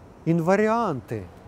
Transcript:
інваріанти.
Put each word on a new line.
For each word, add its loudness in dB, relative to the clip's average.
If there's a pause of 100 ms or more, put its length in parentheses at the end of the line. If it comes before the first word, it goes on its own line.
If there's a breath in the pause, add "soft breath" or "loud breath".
(260)
інваріанти. 0 (240)